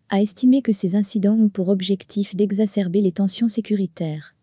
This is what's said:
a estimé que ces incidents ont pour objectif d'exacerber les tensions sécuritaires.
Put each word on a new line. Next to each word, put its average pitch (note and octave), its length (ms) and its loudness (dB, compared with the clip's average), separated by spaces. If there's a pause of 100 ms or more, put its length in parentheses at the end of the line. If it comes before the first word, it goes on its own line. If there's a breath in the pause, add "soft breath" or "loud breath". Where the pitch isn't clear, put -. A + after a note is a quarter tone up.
a G3 120 2
estimé B3+ 400 2
que A3+ 120 0
ces F#3+ 220 -2
incidents G#3 420 0
ont G#3+ 120 4
pour F#3 200 -2
objectif G3 680 -2
d'exacerber G3+ 680 0
les F#3 100 2
tensions G3+ 360 0
sécuritaires. F3+ 960 -4